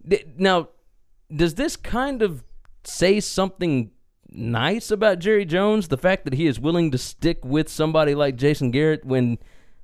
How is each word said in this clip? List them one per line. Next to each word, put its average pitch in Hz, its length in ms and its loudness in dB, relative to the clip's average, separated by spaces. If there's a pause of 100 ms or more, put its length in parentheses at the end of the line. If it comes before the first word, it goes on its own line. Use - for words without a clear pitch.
th-, 175 280 0
now, 180 320 2 (680)
does 160 220 2
this 311 220 -2
kind 254 440 -4
of 165 220 -2 (400)
say 196 380 2
something 175 720 -2 (380)
nice 120 640 -4
about 202 280 2
Jerry 202 260 2
Jones, 202 420 2
the 131 100 -2
fact 185 280 0
that 131 80 -2
he 156 120 0
is 123 140 0
willing 165 320 0
to 127 60 -2
stick - 480 -4
with 151 240 0
somebody 156 460 2
like 143 200 0
Jason 135 360 0
Garrett 156 340 0
when 127 320 0 (460)